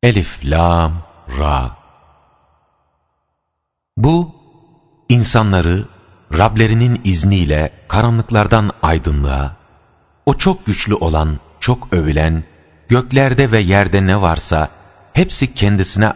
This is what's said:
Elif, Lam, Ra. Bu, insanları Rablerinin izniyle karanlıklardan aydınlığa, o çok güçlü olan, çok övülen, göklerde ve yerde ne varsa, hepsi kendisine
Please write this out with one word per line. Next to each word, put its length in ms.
Elif, 420
Lam, 580
Ra. 380
Bu, 380
insanları 760
Rablerinin 680
izniyle 680
karanlıklardan 800
aydınlığa, 760
o 80
çok 320
güçlü 280
olan, 460
çok 320
övülen, 520
göklerde 640
ve 80
yerde 460
ne 140
varsa, 480
hepsi 420
kendisine 600